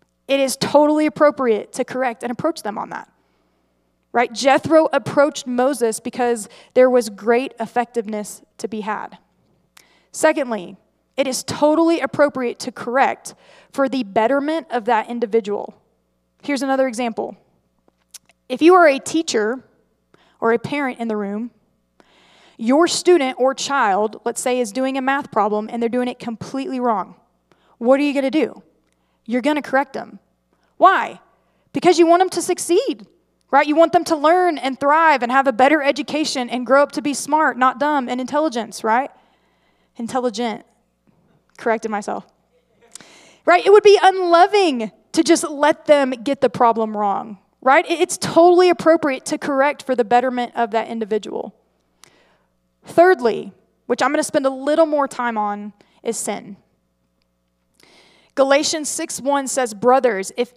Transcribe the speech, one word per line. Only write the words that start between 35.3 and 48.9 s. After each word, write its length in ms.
have 160
a 60
better 280
education 680
and 160
grow 180
up 100
to 80
be 120
smart, 440
not 220
dumb, 300
and 100
intelligence, 640
right? 280
Intelligent. 720
Corrected 340
myself. 340
Right? 180
It 80
would 120
be 180
unloving 880
to 120
just 240
let 380
them 240
get 320
the 80
problem 480
wrong, 400
right? 240
It, 160
it's 160
totally 520
appropriate 580